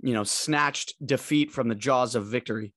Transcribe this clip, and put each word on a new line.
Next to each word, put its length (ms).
you 120
know, 100
snatched 680
defeat 460
from 160
the 80
jaws 400
of 120
victory. 500